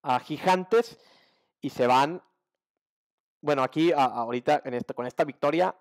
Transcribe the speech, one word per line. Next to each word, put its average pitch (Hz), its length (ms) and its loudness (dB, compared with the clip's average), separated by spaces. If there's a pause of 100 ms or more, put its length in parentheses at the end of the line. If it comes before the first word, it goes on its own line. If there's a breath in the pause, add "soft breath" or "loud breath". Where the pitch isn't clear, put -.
a, 135 140 0
a 120 60 0
Gigantes 185 760 0 (600 soft breath)
y 135 80 -8
se 127 160 -2
van, 139 380 2 (1160)
bueno, 147 200 0
aquí 156 300 2
a, 143 140 2
a 120 160 -4
ahorita 123 440 -2
en 127 80 -6
esta, 123 220 -8
con 123 100 -8
esta 127 180 -4
victoria 151 580 -2